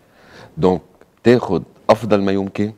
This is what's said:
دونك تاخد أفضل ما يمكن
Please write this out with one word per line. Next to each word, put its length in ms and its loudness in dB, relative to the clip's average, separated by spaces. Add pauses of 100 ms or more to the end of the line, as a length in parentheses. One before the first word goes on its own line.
(560)
دونك 240 0 (420)
تاخد 400 2 (280)
أفضل 320 0
ما 100 -2
يمكن 460 -4